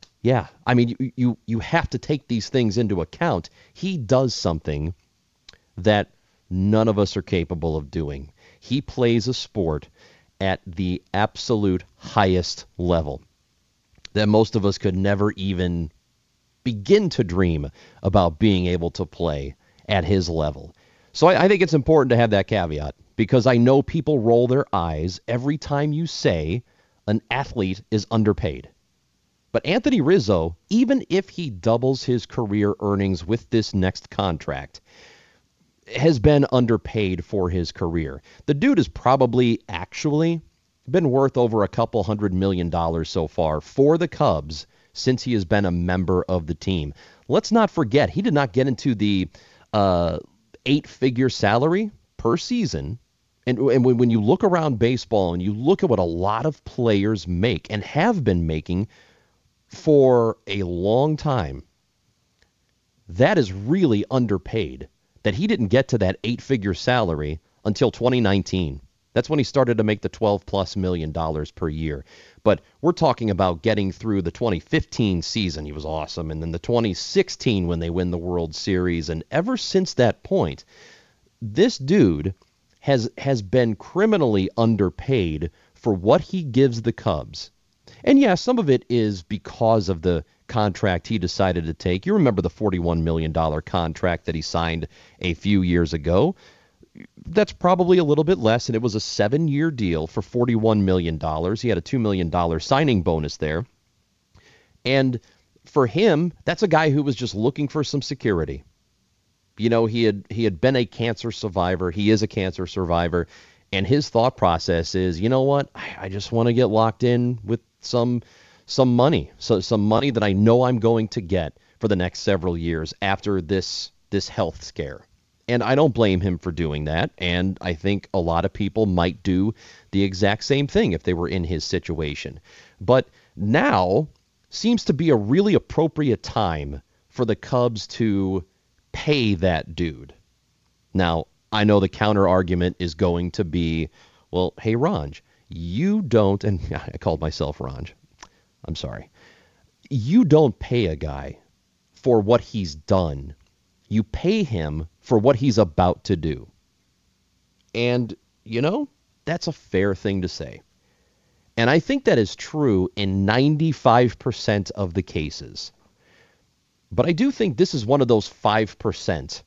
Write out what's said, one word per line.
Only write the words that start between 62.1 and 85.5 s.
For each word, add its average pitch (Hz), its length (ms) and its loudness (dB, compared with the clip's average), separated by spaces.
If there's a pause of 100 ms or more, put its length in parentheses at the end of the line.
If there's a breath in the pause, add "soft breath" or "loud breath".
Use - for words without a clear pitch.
that 131 280 2
is 101 160 0
really 113 560 2
underpaid, 101 800 -2 (340)
that 104 140 0
he 160 100 -2
didn't 147 220 0
get 123 220 4
to 120 100 0
that 95 240 0
eight-figure 110 500 -2
salary 80 640 -2 (240)
until 107 280 0
twenty 123 300 0
nineteen. 92 580 0 (340)
That's 123 160 -2
when 151 100 0
he 123 60 0
started 120 320 0
to 113 60 2
make 107 180 0
the 101 80 -4
twelve 101 360 0
plus 98 300 -4
million 90 360 -2
dollars 78 380 -4
per - 200 -6
year. 76 340 -6 (400 loud breath)
But 104 180 2 (200 soft breath)
we're 170 100 2
talking 123 400 0
about 90 320 0
getting 101 280 0
through 104 300 -2
the 85 100 -4
twenty 104 280 -2
fifteen 101 640 -2
season. 80 420 -4
He 73 60 -12
was 73 140 -10
awesome. 78 440 -8
And 78 140 -8
then 82 80 -8
the 85 80 -6
twenty 117 340 0
sixteen 113 720 -2
when 85 140 -2
they 82 100 -4
win 90 220 -2
the 85 80 -4
World 85 340 -4
Series. 90 560 -2
And 80 220 -6
ever 208 260 -2
since - 380 -2
that 123 260 2
point, 110 420 -2 (800 soft breath)
this 131 380 0
dude 101 560 2 (460)
has, 123 360 0
has 135 240 -2
been 113 340 2
criminally 151 840 2
underpaid 95 920 0 (240 soft breath)